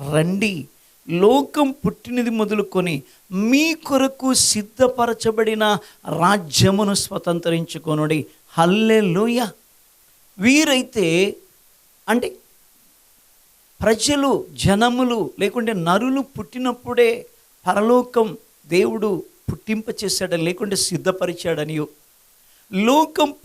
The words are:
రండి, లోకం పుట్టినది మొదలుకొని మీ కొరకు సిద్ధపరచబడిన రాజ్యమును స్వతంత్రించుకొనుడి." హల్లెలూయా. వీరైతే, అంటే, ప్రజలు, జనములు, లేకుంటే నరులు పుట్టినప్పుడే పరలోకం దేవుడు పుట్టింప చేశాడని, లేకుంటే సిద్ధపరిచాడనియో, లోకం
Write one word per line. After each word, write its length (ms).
రండి, 540
లోకం 640
పుట్టినది 440
మొదలుకొని 760
మీ 420
కొరకు 600
సిద్ధపరచబడిన 1400
రాజ్యమును 760
స్వతంత్రించుకొనుడి." 1300
హల్లెలూయా. 1040
వీరైతే, 960
అంటే, 220
ప్రజలు, 720
జనములు, 840
లేకుంటే 340
నరులు 480
పుట్టినప్పుడే 1040
పరలోకం 680
దేవుడు 560
పుట్టింప 340
చేశాడని, 400
లేకుంటే 320
సిద్ధపరిచాడనియో, 1120
లోకం 600